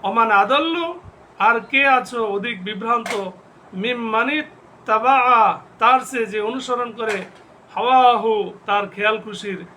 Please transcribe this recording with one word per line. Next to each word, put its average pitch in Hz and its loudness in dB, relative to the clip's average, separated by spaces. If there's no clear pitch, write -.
ওমান 220 2
আদাল্লু, 330 2
আর 226 4
কে 269 0
আছো 247 0
অধিক 202 -6
বিভ্রান্ত, 214 -4
মিম্মানি 233 -2
তাবাআ, 233 4
তার 247 4
চেয়ে 247 -4
যে 208 -6
অনুসরণ 247 -4
করে, 214 -6
হাওয়াহু, 226 2
তার 202 -2
খেয়াল 214 -2
খুশির 196 -10